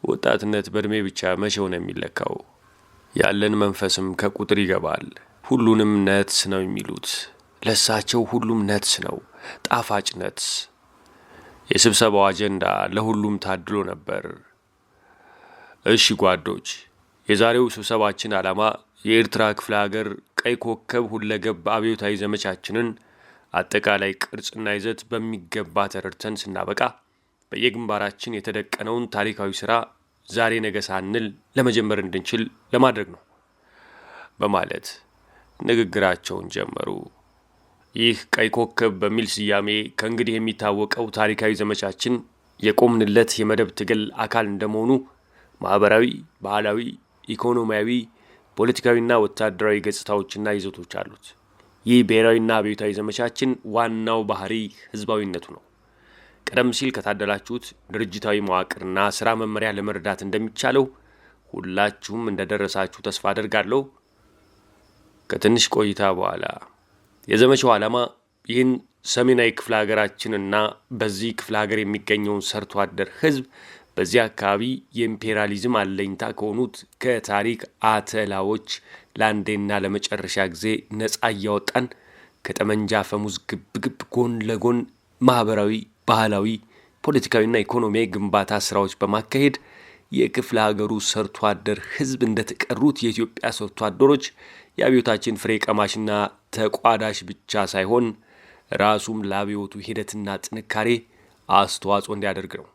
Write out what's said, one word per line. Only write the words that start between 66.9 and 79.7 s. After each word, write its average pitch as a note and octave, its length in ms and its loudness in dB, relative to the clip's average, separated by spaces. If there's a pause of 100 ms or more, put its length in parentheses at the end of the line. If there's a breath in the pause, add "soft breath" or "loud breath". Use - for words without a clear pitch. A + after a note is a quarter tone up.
የዘመቻው B2+ 420 4
ዓላማ A2 260 2 (520)
ይህን B2+ 220 2 (340)
ሰሜናዊ B2 480 4
ክፍለ A2+ 240 -4
ሀገራችንና G#2 800 -2 (380)
በዚህ A2 400 -4
ክፍለ - 240 -8
ሀገር G#2+ 220 0
የሚገኘውን G#2 640 -2
ሰርቶ G2+ 380 -6
አደር G2 340 -2
ህዝብ C#3 300 0 (480 loud breath)
በዚህ F#2 280 2
አካባቢ G#2 420 0 (320)
የኢምፔሪያሊዝም G#2+ 800 -2
አለኝታ G2 560 -2
ከሆኑት G#2+ 440 -4 (220)
ከታሪክ A2+ 640 -2 (260)
አተላዎች G#2 800 0 (480 loud breath)
ለአንዴና G#2 640 0